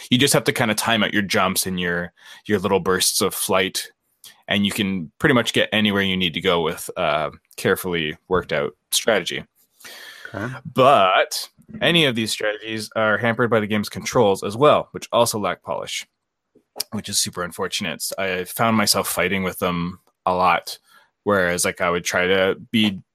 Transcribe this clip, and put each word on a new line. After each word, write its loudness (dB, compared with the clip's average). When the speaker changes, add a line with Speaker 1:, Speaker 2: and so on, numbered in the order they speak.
Speaker 1:
you 4
just 4
have 2
to 0
kinda 0
time 0
out 0
your 0
jumps 0
and -6
your, -4
your 2
little 2
bursts 0
of 0
flight, -2
and 2
you 0
can -4
pretty 4
much 2
get 2
anywhere 2
you 0
need 0
to -6
go 2
with, -4
uh, 0
carefully -2
worked 0
out -2
strategy. -2
Speaker 2:
Okay. -6
Speaker 1:
But 4
any 2
of 0
these -2
strategies -6
are 2
hampered 0
by 4
the 0
game's -2
controls 0
as -6
well, 4
which -12
also 2
lack -4
polish, -8
which -8
is -2
super -4
unfortunate. -8
I -4
found 0
myself 0
fighting 0
with -6
them -4
a 0
lot, 0
whereas, 2
like, -4
I 2
would 0
try 0
to 2
be 2